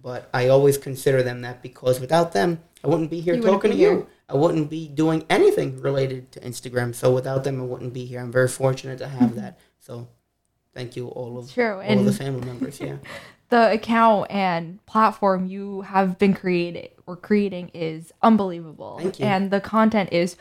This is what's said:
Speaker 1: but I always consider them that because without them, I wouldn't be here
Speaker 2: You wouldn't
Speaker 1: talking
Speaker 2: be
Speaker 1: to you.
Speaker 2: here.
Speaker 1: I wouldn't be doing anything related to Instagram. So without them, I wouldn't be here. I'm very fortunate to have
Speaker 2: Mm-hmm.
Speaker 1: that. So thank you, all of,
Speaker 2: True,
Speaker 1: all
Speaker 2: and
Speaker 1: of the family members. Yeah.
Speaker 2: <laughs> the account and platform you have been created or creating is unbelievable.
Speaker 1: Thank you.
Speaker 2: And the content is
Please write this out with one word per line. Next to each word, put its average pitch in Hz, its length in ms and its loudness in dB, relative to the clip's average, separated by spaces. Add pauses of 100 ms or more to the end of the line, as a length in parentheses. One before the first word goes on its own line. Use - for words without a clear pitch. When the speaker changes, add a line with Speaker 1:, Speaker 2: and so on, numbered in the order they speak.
Speaker 1:
but 123 320 -12
I 127 140 2
always 139 280 6
consider 135 460 0
them 123 200 -6
that 123 200 -12
because 127 380 -2
without 165 320 2
them, 175 280 0 (240)
I 143 40 -2
wouldn't 160 220 0
be 165 100 -6
here 170 140 0
Speaker 2:
You - 80 0
wouldn't 190 200 6
Speaker 1:
talking 214 80 4
Speaker 2:
be - 60 -2
Speaker 1:
to - 60 2
you. 392 80 8
Speaker 2:
here. - 160 0 (240)
Speaker 1:
I - 40 -2
wouldn't 156 340 2
be 156 200 -10
doing 160 420 0
anything 165 500 2
related 135 520 -2
to - 80 -20
Instagram. 120 540 -6
So 127 180 2
without 135 320 -2
them, 135 160 -4
I 127 40 -8
wouldn't 123 300 -10
be 127 100 -10
here. 123 160 -12
I'm 123 120 -10
very 127 160 4
fortunate 131 500 -4
to 135 100 -10
have 143 220 2
Speaker 2:
Mm-hmm. 107 100 -8
Speaker 1:
that. - 180 -12 (200)
So 120 280 -16 (680)
thank 123 220 -12
you, 123 120 -10
all 120 300 -10
of, 123 140 -14
Speaker 2:
True, 226 240 -2
Speaker 1:
all 190 40 -12
Speaker 2:
and 202 200 2
Speaker 1:
of 202 60 4
the 202 60 4
family 135 320 -6
members. 127 360 -10
Yeah. 139 160 -10 (260)
Speaker 2:
<laughs> - 260 -20
the 226 240 4
account 226 580 2
and 180 560 -4
platform 196 600 2
you 196 360 -10
have 190 360 0
been 196 160 6
created 175 560 -2 (160)
or 180 100 -10
creating 185 560 -2
is 165 400 -8 (100)
unbelievable. 170 760 0
Speaker 1:
Thank 185 180 -6
you. - 80 -4
Speaker 2:
And 196 240 0
the 196 100 0
content 220 520 2
is 175 280 0